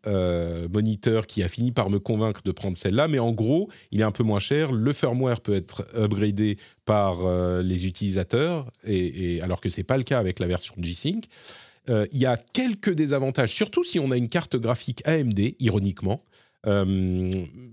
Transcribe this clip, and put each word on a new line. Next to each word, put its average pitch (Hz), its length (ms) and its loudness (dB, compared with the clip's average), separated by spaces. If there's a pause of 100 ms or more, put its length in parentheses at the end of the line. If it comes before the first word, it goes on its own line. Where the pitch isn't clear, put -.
euh, 85 600 0
moniteurs 107 580 0
qui - 160 -2
a 87 60 0
fini 120 240 -2
par 104 180 0
me 101 80 2
convaincre 107 460 0
de 95 80 -2
prendre 92 240 -4
celle-là. 117 320 2
Mais 147 100 2
en 117 140 2
gros, 123 360 2 (220)
il 104 100 0
est 107 40 4
un 107 80 2
peu - 100 0
moins 107 160 2
cher. 147 320 0
Le 123 220 2
firmware 127 480 0
peut 104 140 0
être - 300 -4 (120)
upgradé 104 640 2 (260)
par, 95 420 2
euh, 90 340 0
les 92 280 0
utilisateurs, 117 840 -2 (140)
et, 90 500 -2
et, 80 80 -4
alors 90 180 -2
que - 80 -2
c'est 92 140 -4
pas 127 140 0
le 131 80 0
cas 127 160 0
avec 92 180 -2
la 90 80 -2
version 90 320 -4
G-Sync. 98 460 -4 (640)
Euh, 107 240 2
il 135 80 0
y 127 60 4
a 123 100 2
quelques 214 560 -2
désavantages, 135 600 0
surtout 214 300 0
si 262 160 -2
on 139 140 2
a 127 40 4
une 120 120 2
carte 165 260 -2
graphique 120 500 -2
A 160 120 2
M 131 160 2
D, 101 260 2
ironiquement, 101 640 0 (440)
euh, 95 760 0 (280)